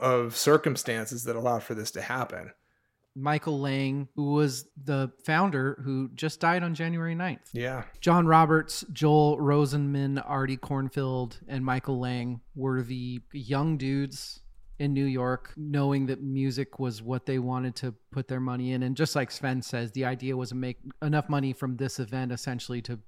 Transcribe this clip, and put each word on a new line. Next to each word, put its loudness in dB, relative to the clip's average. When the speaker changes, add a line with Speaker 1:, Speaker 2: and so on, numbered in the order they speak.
Speaker 1:
of 2
circumstances 2
that -2
allowed 0
for -8
this -6
to -8
happen. -6
Speaker 2:
Michael 0
Lang, -2
who 0
was 2
the 0
founder, 2
who -2
just -6
died 2
on -2
January -2
ninth. -6
Speaker 1:
Yeah. -4
Speaker 2:
John 6
Roberts, 6
Joel 6
Rosenman, 2
Artie 0
Cornfield, -2
and -4
Michael -2
Lang -4
were 0
the -8
young 0
dudes -4
in 0
New 2
York, -2
knowing 2
that -4
music -2
was -4
what -4
they 0
wanted -2
to -6
put -4
their -4
money -2
in. 0
And 0
just 2
like 0
Sven -2
says, -4
the -2
idea -2
was -4
to -8
make -6
enough 2
money 0
from -4
this -4
event, -4
essentially, -6
to -8